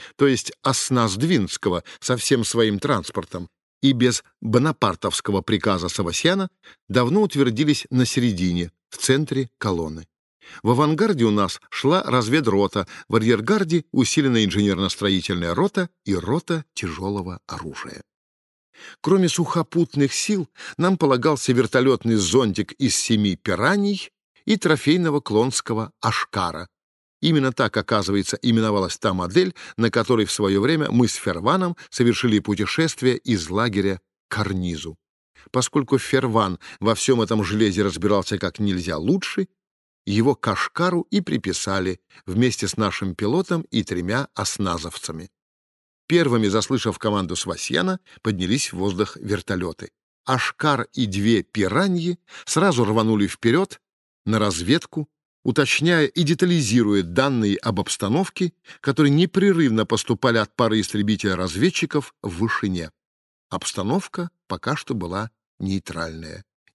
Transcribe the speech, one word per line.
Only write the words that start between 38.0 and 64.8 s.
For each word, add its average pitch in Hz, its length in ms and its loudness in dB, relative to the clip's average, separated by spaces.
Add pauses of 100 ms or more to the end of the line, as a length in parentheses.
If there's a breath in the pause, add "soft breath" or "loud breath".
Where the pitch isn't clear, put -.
как 95 220 -6
нельзя 92 380 -2
лучше, 185 500 -2 (580)
его 113 300 2
к - 100 -10
«Ашкару» 170 680 -2
и 202 100 2
приписали 95 800 -4 (240 soft breath)
вместе 110 420 0
с - 80 -6
нашим 95 400 -2
пилотом 160 460 -2 (100)
и 113 120 0
тремя 92 520 -4
осназовцами. 85 960 -6 (800)
Первыми, 120 400 4
заслышав 110 500 0
команду 95 380 -2
Свасьяна, 180 640 -2 (200 soft breath)
поднялись 95 520 -2
в 90 60 -8
воздух 98 360 -2
вертолёты. 92 760 -6 (340)
«Ашкар» 131 640 -2
и 127 140 -2
две 101 360 2
«Пираньи» 170 800 0 (240 loud breath)
сразу 160 400 2
рванули 110 440 2
вперёд 143 520 0 (460)
на 107 140 0
разведку, 104 680 -2 (380)
уточняя 151 600 2
и 170 180 0
детализируя 123 800 2
данные 110 540 0
об 101 240 -2
обстановке, 160 720 -2 (260 loud breath)
которые 139 320 2
непрерывно 165 720 2
поступали 117 520 0
от 107 180 -2
пары 110 240 2
истребителя-разведчиков 104 1400 -2
в 87 160 -8
вышине. 92 540 -4 (580)
Обстановка 131 800 -6 (180)
пока 120 300 -4
что - 160 -8